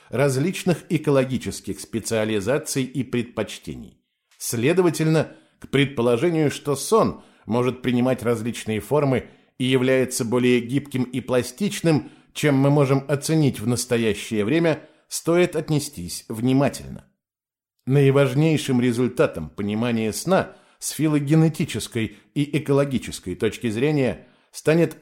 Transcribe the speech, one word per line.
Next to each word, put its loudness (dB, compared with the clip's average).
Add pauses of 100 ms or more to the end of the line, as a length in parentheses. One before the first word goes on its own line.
различных 0
экологических -2
специализаций -2
и -6
предпочтений. -8 (400)
Следовательно, 0 (260)
к -20
предположению, 2
что -4
сон 0 (240)
может -2
принимать 0
различные -4
формы 0 (320)
и -2
является 2
более 2
гибким -4
и -8
пластичным, 0 (220)
чем 0
мы 4
можем 2
оценить 0
в -6
настоящее 0
время, 0 (200)
стоит 0
отнестись -4
внимательно. -2 (800)
Наиважнейшим 4
результатом 0
понимания -2
сна 0 (220)
с -10
филогенетической 0 (180)
и -2
экологической -2
точки -4
зрения 0 (240)
станет 0